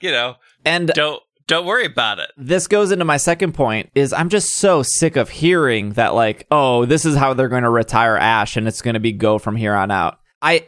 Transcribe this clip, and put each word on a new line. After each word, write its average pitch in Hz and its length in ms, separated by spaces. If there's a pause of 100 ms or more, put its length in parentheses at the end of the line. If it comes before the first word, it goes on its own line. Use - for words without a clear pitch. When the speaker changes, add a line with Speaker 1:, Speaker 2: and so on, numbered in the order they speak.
Speaker 1:
you 180 80
know, 123 240 (300)
Speaker 2:
And 170 240
Speaker 1:
don't, 151 320 (260)
don't 170 180
worry 220 200
about 107 340
it. - 180
Speaker 2:
this 156 300
goes 208 240
into 180 140
my 151 120
second 170 360
point, 110 420
is 135 180
I'm 170 160
just 202 280
so 175 260
sick 160 320
of 123 140
hearing 131 640
that, 110 200
like, 107 380
"Oh, 131 340
this 151 200
is 151 100
how 139 180
they're 127 140
gonna 120 240
retire 113 460
Ash, 104 400
and 113 100
it's - 160
gonna 113 160
be 113 140
Go 107 260
from 107 160
here 107 180
on 98 180
out." 90 280 (220)
I, 160 260